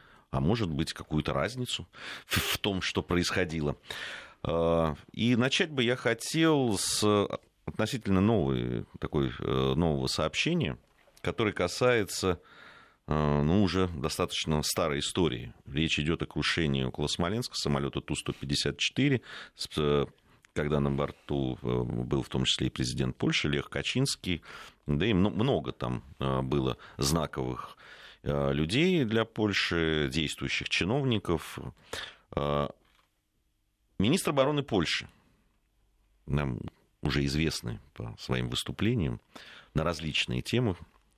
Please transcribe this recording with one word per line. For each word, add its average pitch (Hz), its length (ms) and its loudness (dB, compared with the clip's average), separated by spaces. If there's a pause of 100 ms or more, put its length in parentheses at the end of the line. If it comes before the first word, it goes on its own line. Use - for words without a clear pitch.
(300)
а 67 120 0
может 98 280 2
быть, 76 240 -2
какую-то 78 400 -2
разницу 107 540 -4 (400)
в, - 100 0
в - 220 -2
том, 95 240 0
что - 180 0
происходило. 82 760 0 (680)
Э, 82 500 2 (180)
и 120 240 2
начать 135 360 2
бы 131 120 0
я 120 120 2
хотел 131 840 2
с 104 500 2 (380)
относительно 98 560 2
новой, 67 640 2 (120)
такой, 69 320 0 (100)
э, 65 360 2
нового 73 320 2
сообщения, 87 720 0 (420)
которое 104 320 0
касается, 95 880 2 (680)
э, 76 340 2
ну, 85 200 6
уже 92 280 2
достаточно 78 760 -2
старой 76 360 0
истории. 62 540 0 (120)
Речь 76 340 0
идет 78 220 0
о 73 60 -6
крушении 71 580 0
около 73 220 -2
Смоленска 101 480 -2
самолета 71 440 -2
Ту 71 160 -6
сто - 160 -6
пятьдесят 69 460 -2
четыре, 131 440 2 (340)
с, - 200 -10
э, 73 300 2 (480)
когда 76 260 0
на 71 120 2
борту, 69 680 -2
э, 62 220 0
был 62 400 -2
в - 60 -12
том 64 160 0
числе 65 220 0
и - 20 0
президент 64 480 -4
Польши - 320 0
Лех 71 200 -2
Качинский, 90 760 -2 (420)
да 73 200 2
и 117 60 2
мно-, 98 180 4
много 92 440 0
там, 60 320 -6 (140)
э, 65 240 0
было 65 340 0 (180)
знаковых, 69 840 -2 (460)
э, 69 300 0
людей 131 500 2
для 110 220 2
Польши, 82 840 2
действующих 69 600 -2
чиновников. 104 920 0 (720)
Э, 71 360 0 (1300)
министр - 300 2
обороны 143 340 2
Польши, - 460 0 (1160)
нам 67 360 -2 (420)
уже 69 220 2
известный 69 540 -2 (140)
по 57 260 -10
своим - 300 -2
выступлениям 76 720 -2 (540)
на 78 80 2
различные 78 580 -2
темы, 117 340 0 (420)